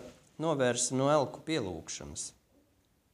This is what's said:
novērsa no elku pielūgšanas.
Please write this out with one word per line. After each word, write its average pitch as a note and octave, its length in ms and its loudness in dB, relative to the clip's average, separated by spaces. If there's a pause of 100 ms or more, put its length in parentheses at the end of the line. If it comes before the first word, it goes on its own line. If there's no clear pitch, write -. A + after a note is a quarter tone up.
(420)
novērsa C3 560 2
no C3+ 140 4
elku D3 340 2
pielūgšanas. F2 840 -6 (840)